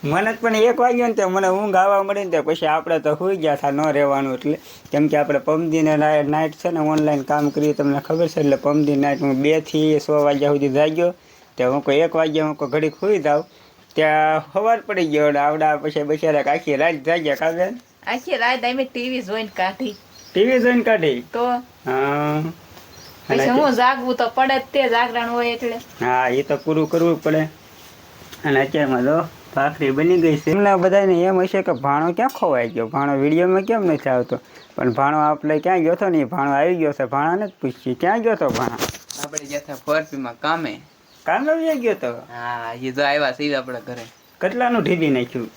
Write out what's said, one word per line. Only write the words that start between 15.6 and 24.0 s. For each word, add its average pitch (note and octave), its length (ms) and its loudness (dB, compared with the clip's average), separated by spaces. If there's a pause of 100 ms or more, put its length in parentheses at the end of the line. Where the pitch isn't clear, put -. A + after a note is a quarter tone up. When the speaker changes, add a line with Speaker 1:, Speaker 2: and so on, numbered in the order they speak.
Speaker 1:
પછી D3+ 260 -4
બિચારા D3+ 440 0
આખી C#3+ 300 0
રાત D#3+ 180 2
જાગ્યા, D3+ 400 -2
કા D#3+ 180 -2
બેન? F#3 280 -4 (260)
Speaker 2:
આખી B3+ 300 -4
રાત A#3 280 -2
અમે B3+ 200 -2
ટી B3 260 -8
વી B3 120 -4
જોઈને G#3 320 -6
કાઢી. G3 400 -4 (300)
Speaker 1:
ટી F#3+ 200 2
વી B3+ 140 2
જોઈને A#3+ 240 4
કાઢી? E3 380 2 (120)
Speaker 2:
તો? A#3 140 -2 (360)
Speaker 1:
હા. D3 600 -2 (800)
Speaker 2:
પછી A#3 200 0
Speaker 1:
અને C4+ 100 2
Speaker 2:
હું C4+ 240 2
જાગવું B3 420 0